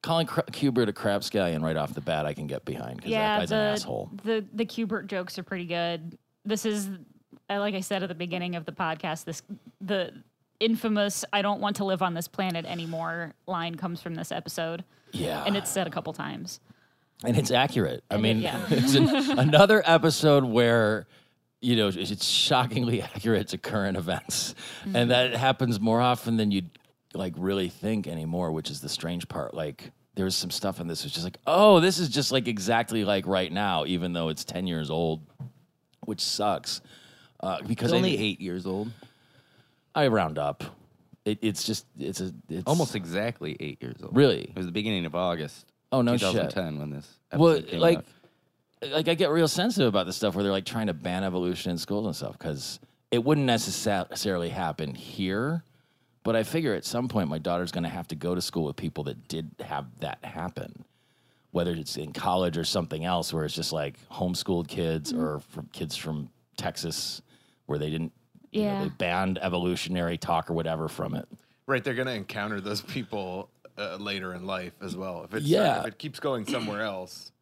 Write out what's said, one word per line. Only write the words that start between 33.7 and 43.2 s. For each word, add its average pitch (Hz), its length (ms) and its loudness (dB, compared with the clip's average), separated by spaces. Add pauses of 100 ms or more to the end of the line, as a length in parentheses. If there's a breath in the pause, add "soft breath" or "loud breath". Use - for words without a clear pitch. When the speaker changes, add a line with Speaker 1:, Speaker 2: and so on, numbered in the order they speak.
Speaker 1:
even 87 260 0
though 85 180 0
it's 78 140 -4
ten 92 240 -4
years 78 220 -2
old, 80 320 0 (840)
which 107 160 -6
sucks. - 600 -2 (580 loud breath)
Uh, 90 260 -4
because 117 260 0
Speaker 3:
It's - 20 4
Speaker 1:
I - 40 6
Speaker 3:
only 185 200 2
eight 104 240 -2
years 92 240 -6
old. 101 260 -4 (1040 soft breath)
Speaker 1:
I 147 140 4
round 87 300 4
up. 73 260 -2 (640)
It, 110 160 -2
it's 110 220 0
just, 110 220 -4 (120)
it's 85 240 -6
a, 92 100 -6 (180)
it's 85 180 -6
Speaker 3:
Almost 151 280 2
exactly 92 640 -4